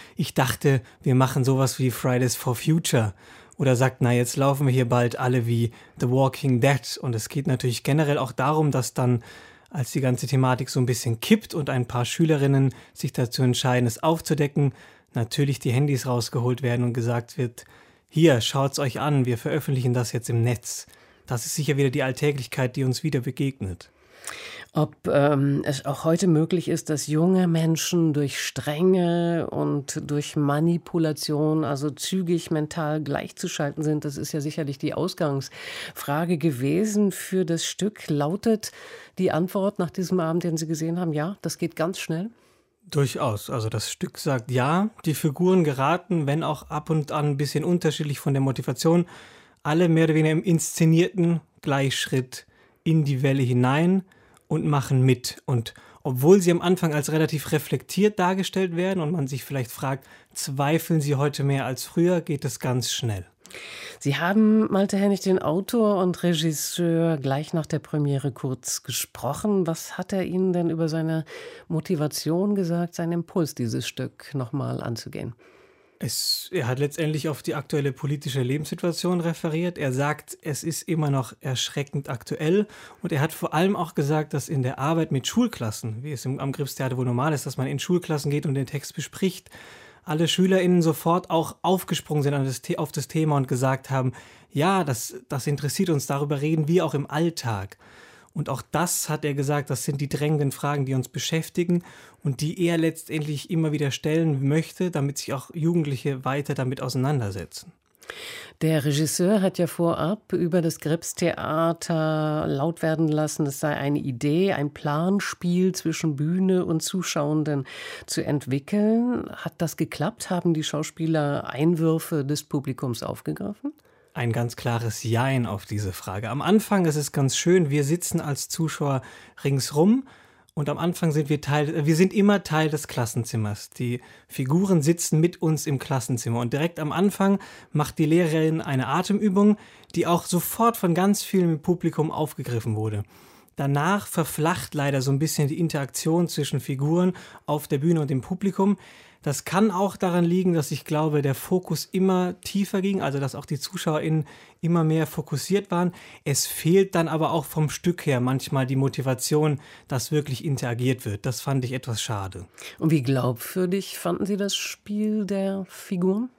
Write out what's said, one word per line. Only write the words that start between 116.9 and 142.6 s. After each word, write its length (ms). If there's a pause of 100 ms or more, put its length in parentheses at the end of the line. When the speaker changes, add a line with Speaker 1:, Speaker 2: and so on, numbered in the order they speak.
Speaker 2:
zu 180
entwickeln. 1080
Hat 280
das 180
geklappt? 540
Haben 240
die 100
Schauspieler 840
Einwürfe 760
des 200
Publikums 580
aufgegriffen? 680 (400)
Speaker 1:
Ein 200
ganz 240
klares 480
Jein 420
auf 200
diese 260
Frage. 380
Am 120
Anfang 420
ist 120
es 160
ganz 240
schön, 340
wir 140
sitzen 360
als 280
Zuschauer 540 (420)
ringsrum 640 (440)
und 160
am 100
Anfang 340
sind 160
wir 120
Teil, 460
wir 80
sind 180
immer 300
Teil 280
des 180
Klassenzimmers. 800
Die 300 (260)
Figuren 560
sitzen 380
mit 200
uns 240
im 140
Klassenzimmer 640
und 120
direkt 280
am 100
Anfang 480 (320)
macht 280
die 80
Lehrerin 540
eine 280
Atemübung, 680 (380)
die 140
auch 180
sofort 500
von 160
ganz 300
vielen 300
im 100
Publikum 480
aufgegriffen 640